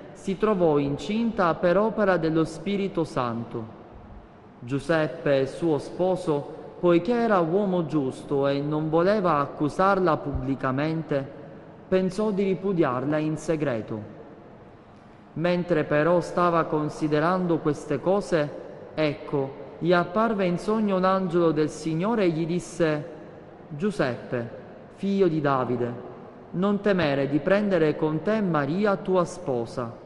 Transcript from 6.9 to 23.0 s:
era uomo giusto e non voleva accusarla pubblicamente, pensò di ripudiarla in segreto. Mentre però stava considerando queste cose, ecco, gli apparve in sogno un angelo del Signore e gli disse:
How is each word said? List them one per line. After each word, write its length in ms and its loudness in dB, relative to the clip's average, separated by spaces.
era 260 4
uomo 460 2
giusto 640 0
e 140 0
non 280 -2
voleva 480 2
accusarla 800 2
pubblicamente, 1200 -2
pensò 400 0
di 120 0
ripudiarla 760 0
in 180 -2
segreto. 640 -4
Mentre 500 2
però 380 4
stava 420 2
considerando 920 0
queste 420 -2
cose, 500 0
ecco, 600 -2
gli 140 0
apparve 540 2
in 120 0
sogno 380 0
un 80 2
angelo 480 2
del 160 2
Signore 560 -2
e 60 4
gli 160 -2
disse: 600 -2